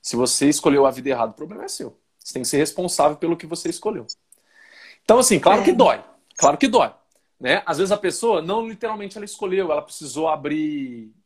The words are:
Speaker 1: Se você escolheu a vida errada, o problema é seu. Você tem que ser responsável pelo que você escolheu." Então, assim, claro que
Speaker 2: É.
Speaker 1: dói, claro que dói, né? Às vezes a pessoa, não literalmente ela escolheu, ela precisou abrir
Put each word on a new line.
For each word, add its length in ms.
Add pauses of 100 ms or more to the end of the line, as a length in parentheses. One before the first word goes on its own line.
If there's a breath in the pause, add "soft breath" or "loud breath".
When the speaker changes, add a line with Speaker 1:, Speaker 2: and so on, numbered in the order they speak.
Speaker 1:
Se 160
você 320
escolheu 360
a 60
vida 200
errada, 200
o 40
problema 280
é 60
seu. 280 (220)
Você 140
tem 80
que 80
ser 80
responsável 580
pelo 220
que 100
você 220
escolheu." 360 (1000 soft breath)
Então, 120
assim, 220
claro 240
que 80
Speaker 2:
É. 20
Speaker 1:
dói, 300 (340)
claro 200
que 100
dói, 260 (460)
né? 260
Às 120
vezes 160
a 40
pessoa, 440
não 260
literalmente 500
ela 60
escolheu, 480
ela 100
precisou 460
abrir 840 (160)